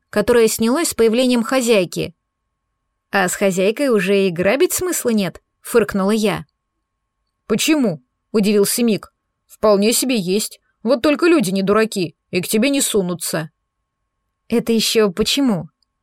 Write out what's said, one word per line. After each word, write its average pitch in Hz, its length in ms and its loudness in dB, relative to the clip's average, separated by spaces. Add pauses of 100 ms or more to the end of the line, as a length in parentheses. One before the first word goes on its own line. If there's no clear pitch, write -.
(120)
которое 226 360 2
снялось 254 420 0
с - 40 -8
появлением 240 480 2
хозяйки». 220 720 0 (1000)
«А 196 160 0
с 180 60 -4
хозяйкой 202 560 0
уже 196 380 2
и - 20 0
грабить 196 440 0
смысла 349 360 -4
нет», 202 320 -2 (200)
фыркнула 202 500 0
я. 202 340 -2 (1040)
«Почему?» 226 560 -2 (280)
удивился 208 520 0
Мик. 220 300 -2 (340)
«Вполне 208 460 2
себе 254 220 -2
есть. 196 440 -4 (240)
Вот 240 180 0
только 302 240 0
люди 311 240 2
не 190 140 -2
дураки 202 520 -2 (140)
и 180 120 -4
к 175 60 -8
тебе 220 220 0
не 277 120 0
сунутся». 175 680 -4 (1000)
«Это 233 240 0
еще 214 380 2
почему?» 220 580 -2 (340)